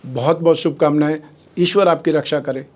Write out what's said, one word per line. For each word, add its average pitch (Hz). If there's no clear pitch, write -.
बहुत 131
बहुत 165
शुभकामनाएं। 151
ईश्वर 185
आपकी 165
रक्षा 151
करे। 135